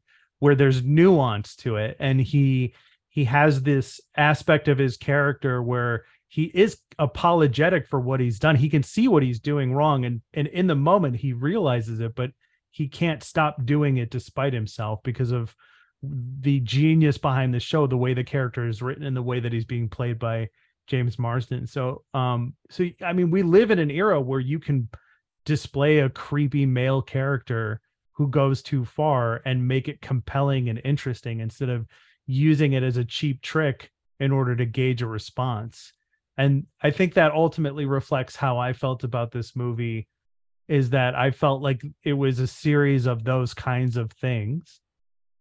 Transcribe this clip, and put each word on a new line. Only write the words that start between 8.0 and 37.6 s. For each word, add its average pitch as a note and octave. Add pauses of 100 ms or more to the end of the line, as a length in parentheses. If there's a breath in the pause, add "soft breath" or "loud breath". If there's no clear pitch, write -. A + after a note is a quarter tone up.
what C3
he's A#2+
done. D#3
He D3
can C#3+
see A#3+
what D#3+
he's B2
doing C#3
wrong. C#3+
And, A#2+ (120)
and D3+
in F3+
the D#3+
moment, D3
he C3+
realizes B2
it, A2+
but B2+ (380)
he C#3+
can't D#3+
stop D3+
doing C#3+
it A#2
despite C3
himself G#2+
because A#2+
of A#2+ (480 soft breath)
the C3+
genius D3
behind C3
the A#2+
show, D#3
the B2+
way B2+
the B2+
character B2
is A2
written C#3
and C3+
the B2+
way B2
that A#2
he's A2+
being A#2+
played A#2+
by A2+ (360)
James B2
Marsden. B2
So, B2+ (100)
um, B2 (140)
so, - (160)
I F3+
mean, F3+
we F#3+
live G3
in F#3
an D3
era E3+
where C3
you C#3+
can C3+ (560 soft breath)
display D3+
a C3
creepy C#3+
male C3
character A#2+ (320)
who D3
goes C#3
too C3+
far A#2+
and B2+
make C3
it D3
compelling C3+
and A#2
interesting B2+
instead A2+
of A#2 (380 soft breath)
using C#3+
it B2+
as B2+
a A#2+
cheap C3+
trick - (300)
in C#3
order B2
to B2
gauge B2
a A#2
response. A2+ (460)
And C#3 (160)
I D3+
think F3
that D#3
ultimately D3+